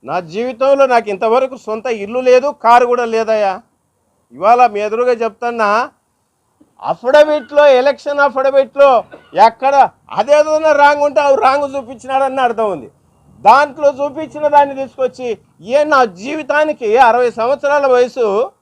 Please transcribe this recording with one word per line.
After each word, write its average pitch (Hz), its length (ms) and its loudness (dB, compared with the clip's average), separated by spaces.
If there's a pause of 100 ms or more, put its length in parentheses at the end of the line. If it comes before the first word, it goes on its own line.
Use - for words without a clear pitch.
నా 147 160 -6
జీవితంలో 247 640 -2
నాకు 233 240 -2
ఇంతవరకు 233 480 -2
సొంత 214 280 -10
ఇల్లు 226 340 -6
లేదు, 254 440 2
కారు 240 220 4
కూడా 240 200 -2
లేదయ్యా. 220 560 -2 (680)
ఇవాళ 226 360 2
మీ 208 120 -4
ఎదురుగా 226 320 -2
చెప్తున్నా, 226 800 -4 (880)
అఫిడవిట్లో, 285 880 2
ఎలక్షన్ 277 520 0
అఫిడవిట్లో 269 840 0 (420)
ఎక్కడ 254 440 2 (220)
అదేదైనా 302 600 0
రాంగ్ 285 320 2
ఉంటే 294 180 0
అవి 285 200 2
రాంగ్ 277 340 0
చూపించినాడని 262 680 -4
అర్థం 226 300 -2
ఉంది. 135 200 -12 (480)
దాంట్లో 285 500 2
చూపించిన 294 580 -6
దాన్ని 285 280 2
తీసుకొచ్చి, 254 640 -8 (240)
ఏ 247 220 -2
నా 285 220 2
జీవితానికి 262 920 -4
అరవై 247 340 2
సంవత్సరాల 277 560 -2
వయసు 247 640 0 (100)